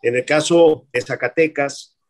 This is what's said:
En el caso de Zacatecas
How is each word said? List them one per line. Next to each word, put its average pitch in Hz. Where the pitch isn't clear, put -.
En 120
el 123
caso 156
de 123
Zacatecas 143